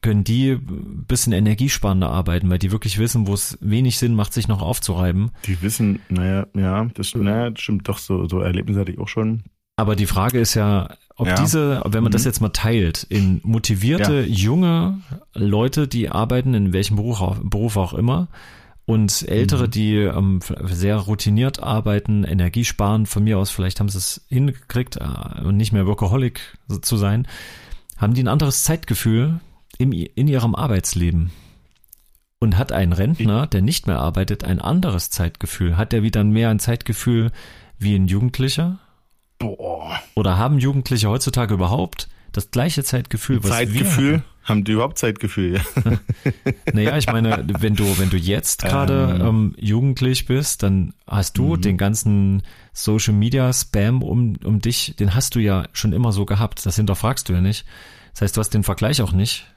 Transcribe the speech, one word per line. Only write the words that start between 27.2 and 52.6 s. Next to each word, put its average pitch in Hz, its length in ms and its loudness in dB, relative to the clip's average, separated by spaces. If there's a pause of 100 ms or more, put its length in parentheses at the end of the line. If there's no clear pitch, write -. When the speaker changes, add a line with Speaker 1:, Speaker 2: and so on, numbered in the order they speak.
Speaker 1:
haben 107 160 2
die 127 100 2
ein 123 60 2
anderes 147 340 2
Zeitgefühl 151 800 0 (360)
im, 127 140 2
in 107 380 -2
ihrem 120 260 2
Arbeitsleben. 87 760 0 (1080)
Und 104 180 4
hat 139 140 0
ein 87 220 2
Rentner, 110 540 2
der 92 140 0
nicht 123 260 0
mehr 78 120 0
arbeitet, 95 440 -2
ein - 180 -2
anderes 151 480 0
Zeitgefühl? - 680 -2
Hat 107 160 0
der 110 120 2
wieder 107 200 0
mehr 110 260 4
ein 107 100 2
Zeitgefühl 117 720 0 (480)
wie 101 160 2
ein 95 120 4
Jugendlicher? 127 720 -2 (600)
Speaker 2:
Boah. 85 600 -8 (160)
Speaker 1:
Oder 95 220 2
haben 135 220 2
Jugendliche 127 500 0
heutzutage 117 460 0
überhaupt 92 540 -2 (240)
das - 180 -6
gleiche 143 320 0
Zeitgefühl, 123 600 -2
was 98 80 2
Speaker 2:
Zeitgefühl? 123 600 2
Speaker 1:
wir 160 80 2
hatten? 143 40 -8 (200)
Speaker 2:
Haben 104 200 0
die 107 100 -2
überhaupt 117 240 0
Zeitgefühl? 101 580 -2 (280)
Ja. 117 140 2
<laughs> - 0 - (760)
Speaker 1:
Naja, 107 240 2
ich 135 100 0
meine, 113 380 0 (140)
wenn 107 160 2
du, 98 220 2
wenn 95 120 2
du 92 80 0
jetzt 92 460 -2
gerade, 135 580 2
Speaker 2:
Ähm. 110 60 2
Speaker 1:
ähm, 110 300 2
jugendlich 127 680 0
bist, 135 380 -2
dann 98 300 2 (140)
hast 98 300 -2
du 90 180 2
Speaker 2:
Mhm. 87 60 0
Speaker 1:
den 95 160 2
ganzen 98 640 2 (300)